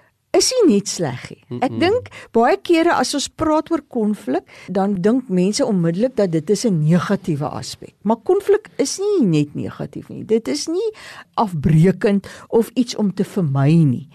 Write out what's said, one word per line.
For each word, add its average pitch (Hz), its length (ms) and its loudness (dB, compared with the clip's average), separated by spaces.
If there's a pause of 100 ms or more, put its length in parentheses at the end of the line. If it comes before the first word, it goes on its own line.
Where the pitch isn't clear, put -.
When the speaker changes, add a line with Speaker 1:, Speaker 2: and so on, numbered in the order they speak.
(340)
Speaker 1:
is 370 180 2 (120)
nie 254 120 6
net 202 120 0
sleg 127 420 -6
nie. - 300 -12
Ek 262 120 -2
Speaker 2:
Mm-mm. - 80 -6
Speaker 1:
dink 415 280 0 (240)
baie 247 300 2
kere 330 320 2
as - 200 0
ons 285 140 -4
praat 311 440 -2
oor 320 180 -2
konflik, 220 540 -2 (280)
dan 196 300 0
dink 240 280 0
mense 185 360 0
onmiddellik 196 500 0
dat 196 160 2
dit 160 180 -2
is 202 160 0
'n 185 180 2
negatiewe 160 640 0
aspek. - 440 -14 (100)
Maar 214 200 0
konflik 403 540 0
is 277 220 -2
nie 392 280 2
net 147 280 0
negatief - 540 -10
nie. - 160 -14
Dit 226 220 0
is 285 200 -4
nie 403 240 -4 (440)
afbreekend 185 920 2 (200)
of 220 280 0
iets 240 200 -2
om 208 180 -2
te 202 100 -2
vermy 143 500 0 (100)
nie. 127 320 0